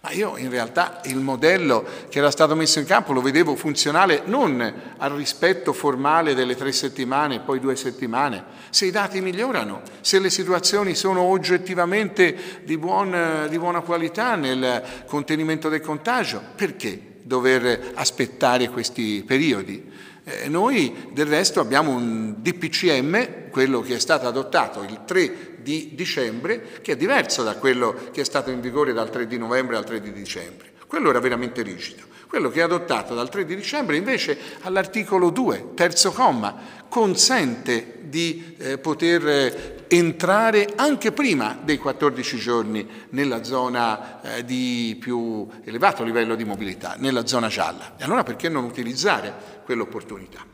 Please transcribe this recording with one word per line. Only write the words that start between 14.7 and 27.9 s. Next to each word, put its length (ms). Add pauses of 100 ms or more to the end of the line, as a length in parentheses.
contenimento 640
del 120
contagio, 600 (140)
perché 680
dover 720
aspettare 760
questi 580
periodi? 800 (160)
Eh, 260
noi 640
del 140
resto 320
abbiamo 320
un 480
D 160
P 140
C 320
M, 500
quello 300
che 160
è 20
stato 300
adottato 540
il 240
tre 560
di 320
dicembre, 880
che 100
è 40
diverso 460
da 140
quello 380 (180)